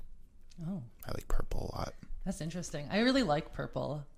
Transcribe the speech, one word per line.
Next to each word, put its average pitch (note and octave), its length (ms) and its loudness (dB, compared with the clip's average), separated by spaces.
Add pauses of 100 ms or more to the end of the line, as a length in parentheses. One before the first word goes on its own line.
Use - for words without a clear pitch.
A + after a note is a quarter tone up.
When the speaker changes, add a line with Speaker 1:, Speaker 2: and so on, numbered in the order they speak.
(680)
Speaker 1:
Oh. F3+ 140 -4 (240)
Speaker 2:
I - 60 -4
like - 160 -4
purple - 440 4
a - 60 -8
lot. - 160 -2 (320)
Speaker 1:
That's F#3+ 140 -2
interesting. D#3+ 500 -4
I G3 100 4
really C4 220 6
like D#3 300 2
purple. C#3 520 -2 (140)